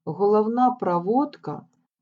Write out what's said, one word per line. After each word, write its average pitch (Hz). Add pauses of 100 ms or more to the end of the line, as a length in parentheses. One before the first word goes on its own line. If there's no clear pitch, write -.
Головна 214
проводка 185 (360)